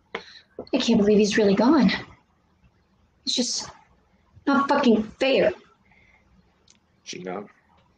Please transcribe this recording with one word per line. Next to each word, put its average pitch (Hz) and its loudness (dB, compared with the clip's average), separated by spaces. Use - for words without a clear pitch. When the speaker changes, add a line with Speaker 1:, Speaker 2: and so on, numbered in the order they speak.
Speaker 1:
I - -10
can't 226 2
believe 202 4
he's 214 0
really 202 2
gone. 220 4
It's - -8
just - -6
not 269 0
fucking 247 2
fair. 262 0
Speaker 2:
Gina, - -14